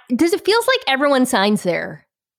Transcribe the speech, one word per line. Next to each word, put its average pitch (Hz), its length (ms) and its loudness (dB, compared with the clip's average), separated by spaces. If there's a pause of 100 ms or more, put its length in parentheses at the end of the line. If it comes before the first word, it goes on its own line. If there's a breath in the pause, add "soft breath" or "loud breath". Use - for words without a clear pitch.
(140)
does 320 180 2
it 392 120 -4
feels 440 220 0
like 523 200 0
everyone 269 400 2
signs 208 380 0
there? 165 420 -6 (320)